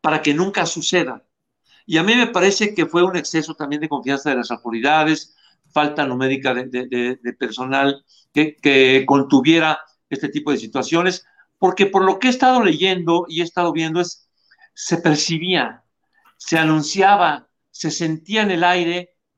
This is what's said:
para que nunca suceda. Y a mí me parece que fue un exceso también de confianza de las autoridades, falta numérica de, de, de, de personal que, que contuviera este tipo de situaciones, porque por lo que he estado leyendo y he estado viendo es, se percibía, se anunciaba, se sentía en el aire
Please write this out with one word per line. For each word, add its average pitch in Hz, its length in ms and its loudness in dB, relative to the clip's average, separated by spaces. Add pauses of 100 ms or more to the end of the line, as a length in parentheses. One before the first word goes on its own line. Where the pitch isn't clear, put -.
para 156 200 0
que 147 120 2
nunca 185 320 -2
suceda. 165 600 -4 (600)
Y 160 120 0
a 165 60 2
mí 220 120 4
me 233 120 2
parece 202 460 2
que 170 120 0
fue 175 180 2
un 185 140 0
exceso 156 380 -4
también 147 260 -6
de 151 80 -6
confianza 139 400 -4
de 131 80 0
las 120 140 -6
autoridades, 143 840 -2 (380)
falta 147 320 0
numérica 131 480 -2
de, 127 120 -6
de, 123 220 -8
de, 123 340 -4
de 120 120 -8
personal 135 680 -4 (300)
que, 151 240 0
que 135 500 4
contuviera 139 720 2 (300)
este 139 200 -6
tipo 147 220 -4
de 127 60 0
situaciones, 165 680 -2 (320)
porque - 280 2
por 381 180 2
lo - 160 2
que 262 80 2
he - 20 4
estado 254 340 4
leyendo 175 640 0
y 165 140 -6
he - 20 0
estado 170 300 -2
viendo 160 280 -2
es, - 280 -8 (440)
se - 240 -4
percibía, 160 880 -2 (540)
se - 200 -2
anunciaba, 160 920 2 (240)
se - 200 -6
sentía 170 520 -2
en 202 80 0
el 170 120 0
aire 175 520 0 (220)